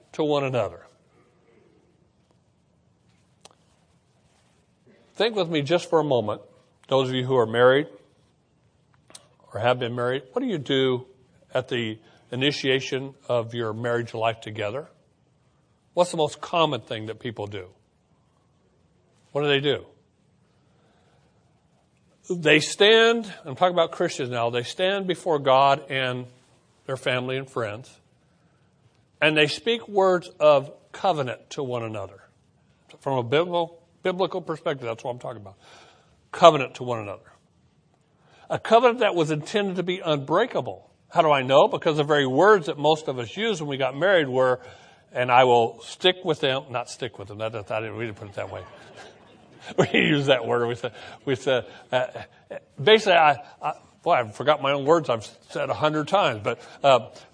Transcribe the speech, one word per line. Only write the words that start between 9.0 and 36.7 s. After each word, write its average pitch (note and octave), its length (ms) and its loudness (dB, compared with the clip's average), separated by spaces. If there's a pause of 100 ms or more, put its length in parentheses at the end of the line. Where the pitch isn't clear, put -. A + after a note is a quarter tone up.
or G2+ 80 -10
have B2 180 2
been A#2+ 160 -6
married, B2 280 -4 (100)
what B3 100 -4
do C4 60 -4
you F#3 100 -4
do C3 480 0 (480)
at B2+ 140 -2
the A2+ 300 -4 (320)
initiation C3+ 840 -2 (140)
of A#2 260 -2
your A2+ 180 -4
marriage A#2+ 400 -4
life A2+ 280 -4
together? A2 480 -10 (1080)
What's F3 160 0
the F3 80 -8
most D3+ 220 -2
common D3+ 420 0
thing A2 240 -10
that A2 120 -12
people A2 280 -10
do? G2 220 -12 (1600)
What C#3+ 100 -2
do D3 60 0
they C#3 120 2
do? C3 260 -2 (2500)
They D#3 300 4
stand, A3+ 720 2 (120)
I'm C3+ 120 -10
talking F3+ 180 2
about E3 160 0
Christians D#3 380 -4
now, A#2+ 220 -2
they A#2+ 120 -2
stand F#3+ 440 -4
before E3 320 -2
God C#3 520 4
and B2+ 360 -4 (600)
their C3+ 120 -6
family B2+ 400 -2
and C3+ 100 -10
friends, A2+ 420 -8 (1300)
and D#3 140 2
they D3+ 120 4
speak A3+ 420 -4
words F#3+ 500 0
of D3 320 4 (220)
covenant C#3+ 580 -4
to D3+ 120 -8
one B2 200 -6
another. G2 400 -12 (800)
From C3+ 160 -4
a B2 80 -2
bibl-, E3+ 480 0 (300)
biblical F#3 400 -2
perspective, D3 440 -6
that's A2+ 160 -8
what B2+ 100 -8
I'm B2 60 -12
talking B2 220 -14
about. F#2+ 160 -20 (760)
Covenant D3 460 6